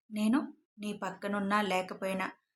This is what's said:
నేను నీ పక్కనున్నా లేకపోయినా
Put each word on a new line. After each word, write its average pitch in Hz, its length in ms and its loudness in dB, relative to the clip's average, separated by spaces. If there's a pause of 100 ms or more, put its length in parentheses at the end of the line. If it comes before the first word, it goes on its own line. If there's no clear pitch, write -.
(100)
నేను 214 280 4 (400)
నీ 208 140 -6
పక్కనున్నా 202 680 0
లేకపోయినా 190 640 -2 (300)